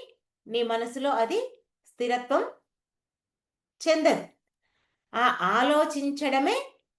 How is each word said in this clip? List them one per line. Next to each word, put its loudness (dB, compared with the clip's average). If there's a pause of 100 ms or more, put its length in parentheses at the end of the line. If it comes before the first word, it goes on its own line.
(480)
నీ -2
మనసులో -2
అది 0 (480)
స్థిరత్వం -2 (1300)
చెందదు. 2 (880)
ఆ 2 (160)
ఆలోచించడమే 0 (280)